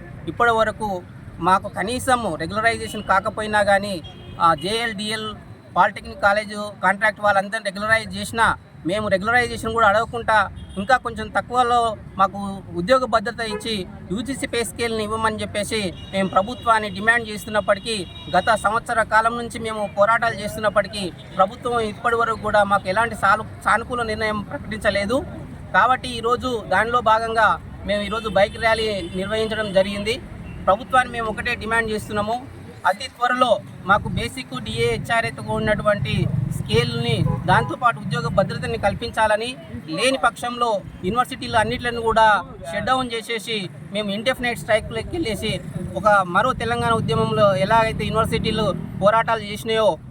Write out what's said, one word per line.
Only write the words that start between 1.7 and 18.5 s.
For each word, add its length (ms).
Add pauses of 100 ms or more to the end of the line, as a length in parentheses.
రెగ్యులరైజేషన్ 680
కాకపోయినా 600
కానీ, 320 (440)
ఆ, 140
జేఎల్డిఎల్ 760 (460)
పాలిటెక్నిక్ 460
కాలేజ్ 360 (240)
కాంట్రాక్ట్ 400
వాళ్ళందరినీ 440
రెగ్యులరైజ్ 520
చేసినా, 280 (400)
మేము 220
రెగ్యులరైజేషన్ 680
కూడా 140
అడగకుండా 500 (400)
ఇంకా 200
కొంచెం 300
తక్కువలో 520 (380)
మాకు 220 (360)
ఉద్యోగ 300
భద్రత 340
ఇచ్చి 360 (360)
యూజీసీ 360
పే 160
స్కేల్‌ని 400
ఇవ్వమని 380
చెప్పేసి 400 (300)
మేము 180
ప్రభుత్వాన్ని 600
డిమాండ్ 400
చేస్తున్నప్పటికీ, 680 (360)
గత 240